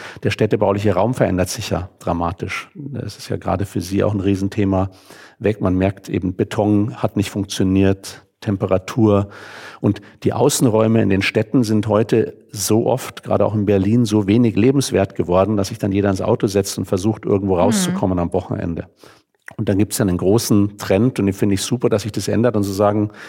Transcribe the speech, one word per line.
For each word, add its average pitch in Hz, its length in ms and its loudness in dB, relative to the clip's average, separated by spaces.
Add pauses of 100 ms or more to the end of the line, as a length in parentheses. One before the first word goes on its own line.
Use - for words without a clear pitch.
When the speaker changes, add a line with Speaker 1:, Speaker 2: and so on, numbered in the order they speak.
(240)
Speaker 1:
der 101 80 0
städtebauliche 104 600 0
Raum 107 200 0
verändert 92 360 0
sich - 200 -8
ja 87 200 -4 (100)
dramatisch. 87 760 -6
Das 139 420 -10
ist - 120 -16
ja 101 80 -4
gerade 95 280 -4
für - 160 -6
Sie 98 220 -2
auch 98 100 0
ein 101 60 -2
Riesenthema 98 680 0 (500)
weg. 107 220 -2
Man 92 140 0
merkt 95 340 -2
eben, - 260 -2
Beton 104 640 0
hat - 160 -2
nicht 98 120 -2
funktioniert, 98 960 0 (140)
Temperatur. 101 920 0 (520)
Und 101 200 0 (220)
die 113 100 0
Außenräume 113 680 2
in 98 80 2
den 98 140 2
Städten 117 400 0
sind 107 240 0
heute 110 500 2 (140)
so 110 340 0
oft, - 380 -4
gerade 101 220 0
auch 101 100 -2
in 104 100 0
Berlin, 104 400 2
so 104 220 0
wenig 110 280 2
lebenswert 113 600 2
geworden, 95 420 2
dass 95 120 -2
sich - 100 -10
dann 104 120 -2
jeder 101 180 2
ins 98 120 -2
Auto 107 260 0
setzt 98 300 -2
und 92 80 -6
versucht, 104 400 -2
irgendwo 98 300 0
Speaker 2:
Mhm. 85 60 2
Speaker 1:
rauszukommen 92 580 0
am 85 140 -2
Wochenende. 85 560 -6 (640)
Und 104 140 -2
dann 98 80 2
gibt's 104 200 0
ja 117 60 0
einen 90 140 2
großen 101 600 2
Trend, 120 420 0
und 98 60 0
den 98 80 2
finde 98 220 0
ich 95 60 -4
super, 120 260 -2
dass 107 140 0
sich 104 100 -6
das 101 160 -6
ändert 110 300 2
und 101 60 2
zu 101 100 -4
sagen, 104 380 2 (180)